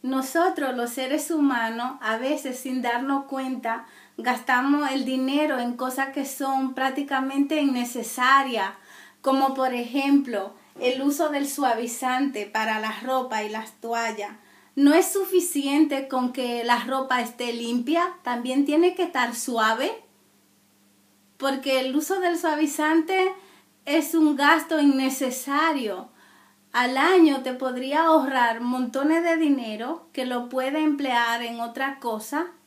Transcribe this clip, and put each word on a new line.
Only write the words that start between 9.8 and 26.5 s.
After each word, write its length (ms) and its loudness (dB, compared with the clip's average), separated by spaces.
el 200 0
uso 280 0
del 180 -2
suavizante 1000 -2
para 360 -2
la 120 -4
ropa 380 -2
y 80 -6
las 300 -10
toallas. 520 -6
No 180 6
es 200 4
suficiente 960 0
con 240 -2
que 320 -4
la 180 2
ropa 380 -2
esté 320 -6
limpia, 680 -2
también 440 0
tiene 300 4
que 80 0
estar 300 -2
suave, 680 0
porque 420 0
el 160 -2
uso 240 0
del 180 0
suavizante 960 2
es 280 0
un 220 4
gasto 420 4
innecesario. 1300 0